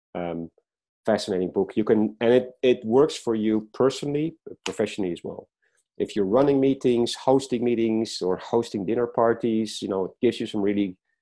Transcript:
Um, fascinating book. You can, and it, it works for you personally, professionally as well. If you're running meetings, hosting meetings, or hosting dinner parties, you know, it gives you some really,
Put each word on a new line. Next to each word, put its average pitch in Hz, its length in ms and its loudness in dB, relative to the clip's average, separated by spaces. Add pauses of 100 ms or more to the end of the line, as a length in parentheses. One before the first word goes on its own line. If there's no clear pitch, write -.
(140)
Um, 85 360 -6 (540)
fascinating 95 480 0
book. 95 240 0
You 107 80 2
can, 110 360 2
and 117 120 4
it, 127 180 4 (120)
it 127 220 2
works 135 320 2
for 117 180 -4
you 110 400 0
personally, 147 640 -2 (280)
professionally 110 480 -2
as 80 100 -8
well. 95 260 -12 (480)
If 101 180 -4
you're 101 120 0
running 135 340 4
meetings, 131 560 2
hosting 131 480 0
meetings, 113 580 0
or 90 140 0
hosting 117 500 -2
dinner 117 220 -2
parties, 113 720 0
you 101 60 -8
know, 95 160 -2
it - 80 -8 (100)
gives 117 160 2
you 117 80 -4
some 107 140 -4
really, 101 360 0 (240)